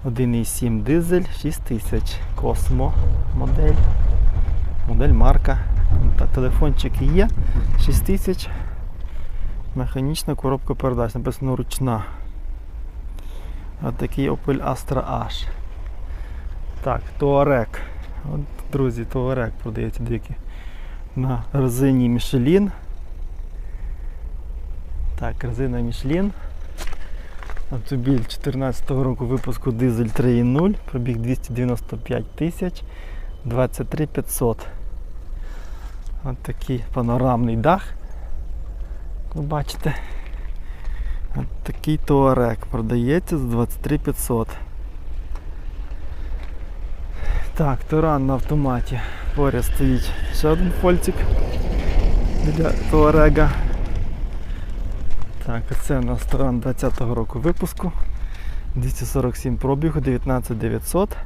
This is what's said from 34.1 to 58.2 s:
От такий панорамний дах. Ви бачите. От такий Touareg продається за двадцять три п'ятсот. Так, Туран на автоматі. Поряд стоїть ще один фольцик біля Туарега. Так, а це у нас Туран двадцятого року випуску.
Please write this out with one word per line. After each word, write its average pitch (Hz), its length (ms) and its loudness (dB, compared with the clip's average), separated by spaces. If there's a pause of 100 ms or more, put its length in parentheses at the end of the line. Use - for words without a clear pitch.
От 131 140 -6
такий - 460 -6 (100)
панорамний 120 600 0
дах. 160 320 2 (1500)
Ви 156 80 -6
бачите. 147 520 -4 (1400)
От 131 100 -4 (160)
такий - 360 -4
Touareg 131 580 2 (140)
продається 123 680 0
за 131 60 -2
двадцять 117 380 -2
три 143 160 -2
п'ятсот. 120 500 -2 (3000)
Так, 143 280 2
Туран 156 420 2
на 135 60 2
автоматі. 131 680 0 (360)
Поряд 123 280 2
стоїть 131 460 2 (240)
ще - 140 4
один 170 320 4
фольцик 180 340 4 (1300)
біля 156 260 2 (200)
Туарега. 151 600 8 (2000)
Так, 117 240 0
а 131 40 -2
це 135 240 2
у 127 40 2
нас 120 200 0
Туран 131 380 2
двадцятого 123 540 0
року 113 260 -2
випуску. 180 520 0 (840)